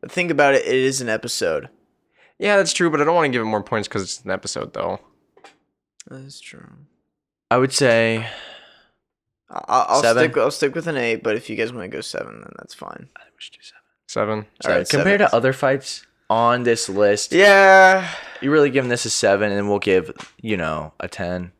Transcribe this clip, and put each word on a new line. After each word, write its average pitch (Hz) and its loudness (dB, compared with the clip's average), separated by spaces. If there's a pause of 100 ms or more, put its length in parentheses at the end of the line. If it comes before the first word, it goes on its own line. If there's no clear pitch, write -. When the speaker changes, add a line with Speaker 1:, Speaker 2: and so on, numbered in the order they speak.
Speaker 1:
Think 175 -4
about 139 4
it. 131 2
It 120 0
is 131 0
an 120 -6
episode. 110 -4 (720)
Speaker 2:
Yeah, 202 0
that's 190 2
true, 175 0
but 151 0
I 147 2
don't 165 2
wanna 160 2
give 123 -2
it 110 -4
more 107 -2
points 104 -4
'cause 101 -6
it's - -10
an 98 -6
episode, - -8
though. - -6 (1120)
Speaker 1:
That's 135 -20
true. - -20 (840)
Speaker 3:
I 120 2
would 131 0
say 113 2 (1200)
Speaker 1:
I, - -12
I'll 127 2
Speaker 3:
seven. 120 2
Speaker 1:
stick, 135 -6
I'll 127 0
stick 143 -4
with 160 -8
an 151 -4
eight, 117 -4
but 110 -2
if - -10
you 107 -8
guys 117 -4
wanna 101 -12
go 73 -10
seven, - -12
then - -20
that's - -20
fine. - -18
Speaker 3:
I - -20
think - -20
we - -20
should - -18
do - -20
seven. - -20 (260)
Speaker 2:
Seven. 107 -6 (160)
Speaker 3:
Sorry, - 0
Speaker 1:
All - 2
right, - -8
Speaker 3:
compared 202 0
Speaker 1:
seven. 208 4
Speaker 3:
to - 2
other 127 2
fights 139 -4 (220)
on 117 2
this 117 0
list, 101 0
Speaker 1:
Yeah. 190 8 (320)
Speaker 3:
you're 139 -2
really 147 4
giving 127 0
this 120 -2
a 113 -6
seven, 101 2
and 98 -2
then 101 -2
we'll 101 0
give, 92 2 (300)
you 107 -6
know, 78 -6
a - -10
ten. 90 -10